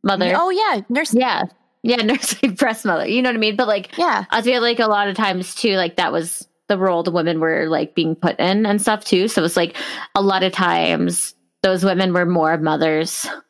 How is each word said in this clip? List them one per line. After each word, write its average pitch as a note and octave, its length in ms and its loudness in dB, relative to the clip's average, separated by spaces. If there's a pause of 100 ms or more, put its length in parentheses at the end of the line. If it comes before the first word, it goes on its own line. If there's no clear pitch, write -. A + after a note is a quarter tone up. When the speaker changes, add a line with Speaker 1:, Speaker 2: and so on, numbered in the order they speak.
Speaker 1:
mother. F#3+ 320 2
Speaker 2:
Oh, F4+ 140 2
yeah. F4+ 380 0
Nurse. C#4+ 240 -2
Speaker 1:
Yeah. A#3+ 300 2 (400)
Yeah, A#3+ 140 0
<laughs> A3+ 60 -2
nurse, - 400 -2
like, G#3 140 0
breast A3+ 280 0
mother. F3 240 0
You B3 140 0
know B3+ 80 2
what A#3 60 -4
I - 20 -2
mean? G#3+ 180 0
But, G#3+ 120 0
like, G3+ 280 -2
Speaker 2:
Yeah. B3+ 340 0
Speaker 1:
I A3 120 0
feel B3 180 2
like A#3 200 0
a A3 60 4
lot G3+ 220 2
of F#3 80 -4
times, F#3 380 -2
too, G3+ 220 0
like, F3 200 0
that F3 160 0
was E3 340 -4 (220)
the G3+ 100 0
role F3+ 240 2
the F3 80 0
women E3 300 0
were, D#3+ 280 0
like, C#3 260 -2
being E3 200 0
put - 240 -2
in G3 280 2
and G3+ 160 0
stuff, G#3+ 220 0
too. F#3+ 240 2
So F#3+ 160 0
it's, E3+ 120 0
like, F3 200 0 (380)
a G3+ 60 2
lot F#3+ 220 2
of F#3 100 0
times E3+ 840 0 (280)
those F#3 220 2
women F#3 280 2
were F3+ 140 2
more E3 320 2
mothers D#3 640 0 (280)